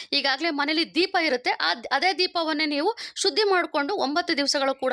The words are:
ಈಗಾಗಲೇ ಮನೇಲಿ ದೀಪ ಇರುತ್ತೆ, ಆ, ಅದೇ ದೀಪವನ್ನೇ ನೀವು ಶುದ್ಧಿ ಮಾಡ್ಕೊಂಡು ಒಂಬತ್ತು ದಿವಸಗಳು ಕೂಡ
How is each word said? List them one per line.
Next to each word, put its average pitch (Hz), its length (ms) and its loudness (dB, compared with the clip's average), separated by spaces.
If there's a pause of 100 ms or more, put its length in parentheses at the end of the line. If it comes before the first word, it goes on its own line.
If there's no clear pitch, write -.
(120)
ಈಗಾಗಲೇ 277 380 0
ಮನೇಲಿ 285 440 -2
ದೀಪ 381 280 0
ಇರುತ್ತೆ, 294 280 0
ಆ, 339 240 0 (160)
ಅದೇ 302 280 2
ದೀಪವನ್ನೇ 320 480 0
ನೀವು 302 300 0 (180)
ಶುದ್ಧಿ 392 300 0
ಮಾಡ್ಕೊಂಡು 339 500 2
ಒಂಬತ್ತು 330 420 0
ದಿವಸಗಳು 269 380 0
ಕೂಡ 262 180 -2